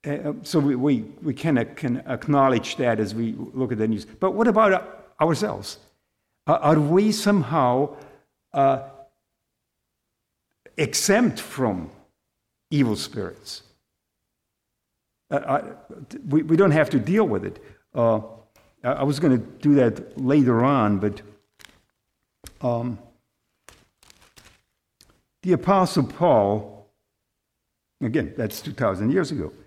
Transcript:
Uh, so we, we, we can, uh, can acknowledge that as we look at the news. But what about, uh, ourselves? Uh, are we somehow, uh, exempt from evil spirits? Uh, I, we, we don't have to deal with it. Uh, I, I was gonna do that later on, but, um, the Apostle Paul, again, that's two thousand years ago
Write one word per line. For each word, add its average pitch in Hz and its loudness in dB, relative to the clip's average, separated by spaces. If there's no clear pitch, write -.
Uh, 147 -6
so - -2
we, 139 2
we, 127 0
we 151 -4
can, 151 0
uh, 113 0
can 127 -4
acknowledge 135 0
that 120 0
as 104 -2
we 113 -4
look 127 -4
at 113 -4
the 110 0
news. 110 -4
But - -4
what 214 0
about, 214 4
uh, 180 0
ourselves? 156 -2
Uh, 156 4
are 156 4
we 180 2
somehow, 143 0
uh, 135 2
exempt 196 0
from 95 -4
evil 127 2
spirits? - -12
Uh, 139 -2
I, - -8
we, 156 2
we 160 2
don't 190 6
have 151 2
to 143 0
deal 185 0
with 101 -2
it. - -12
Uh, 113 2
I, 123 -2
I 139 -4
was 143 -2
gonna 139 4
do 143 0
that 120 0
later 127 4
on, 117 2
but, 101 -4
um, 120 -4
the 180 2
Apostle 180 2
Paul, 107 0
again, 127 -4
that's 110 -8
two 147 -12
thousand 107 -2
years 170 0
ago 92 -8